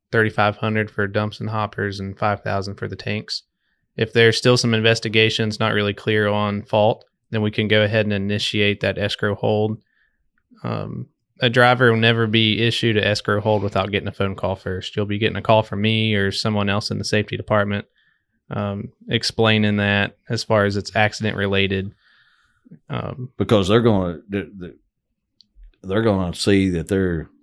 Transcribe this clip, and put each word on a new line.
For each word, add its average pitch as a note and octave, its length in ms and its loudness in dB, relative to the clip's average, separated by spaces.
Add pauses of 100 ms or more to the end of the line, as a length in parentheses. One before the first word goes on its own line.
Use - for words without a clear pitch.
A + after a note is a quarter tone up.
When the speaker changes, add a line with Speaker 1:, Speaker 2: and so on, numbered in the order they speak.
(120)
Speaker 1:
thirty-five G#2+ 440 2
hundred A2 340 -2
for G#2 160 -4
dumps G#2 340 -4
and G#2+ 100 -6
hoppers G#2 500 -6
and G2 180 -10
five G#2 240 -2
thousand G2 340 -6
for - 120 -10
the G2 80 -10
tanks. - 460 -8 (540)
If A2 160 -2
there's A#2 240 6
still B2 200 4
some A#2+ 180 2
investigations A2 840 2
not A2 160 0
really G#2 200 0
clear G#2+ 340 0
on G#2 340 -2
fault, G#2+ 420 2 (260)
then A2 120 -2
we G#2+ 80 0
can G#2+ 160 -2
go G#2+ 160 4
ahead G#2+ 240 2
and G#2 60 -2
initiate G2+ 680 -2
that G2 180 -2
escrow G2+ 360 -2
hold. G#2+ 480 -2 (800)
Um, A2 460 -8 (320)
a B2+ 100 0
driver B2 420 4
will A2+ 60 0
never A#2 280 2
be G#2+ 340 2
issued A#2 360 0
an G2+ 80 2
escrow G#2 360 0
hold G#2+ 220 0
without G2 280 -2
getting G2 180 -2
a F#2+ 40 -10
phone G2 220 -4
call F#2+ 220 -4
first. F#2 400 -8
You'll G#2 100 -2
be G2+ 120 -4
getting A2 180 -2
a G2+ 60 -6
call A2 200 0
from G2+ 180 -6
me A2 340 0
or G2 180 0
someone G#2 360 -2
else G2+ 220 -2
in G#2 80 -4
the G#2 60 -8
safety G#2 320 -2
department, G2+ 500 -2 (640)
um, G2+ 400 -6 (180)
explaining A2 680 0
that G2+ 400 2 (120)
as A#2 160 -4
far G#2+ 200 2
as G2+ 120 0
it's G2 200 -6
accident G#2+ 400 0
related. G2 580 -2 (960)
Um, B2+ 500 -8
Speaker 2:
Because G2+ 300 2
they're A2 140 6
gonna, F#2+ 380 2 (100)
th-, G2 180 -6 (120)
th-, F2 140 -14 (1080)
they're G2 200 0
gonna F#2+ 320 2
see G2 360 4
that E2 180 -4
they're F2+ 420 -2 (120)